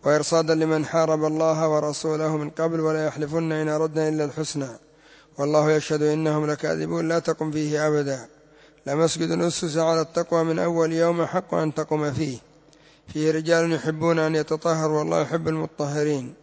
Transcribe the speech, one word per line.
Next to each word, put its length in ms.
وإرصادا 500
لمن 320
حارب 380
الله 440
ورسوله 680
من 140
قبل، 300
ولا 260
يحلفن 460
إن 160
أردنا 400
إلا 160
الحسنى، 440
والله 340
يشهد 300
إنهم 480
لكاذبون، 580
لا 100
تقم 320
فيه 380
أبدا، 380
لمسجد 440
أسس 460
على 240
التقوى 440
من 140
أول 340
يوم 280
أحق 340
أن 200
تقوم 380
فيه، 260
فيه 180
رجال 420
يحبون 460
أن 160
يتطهروا، 640
والله 220
يحب 280
المطهرين. 960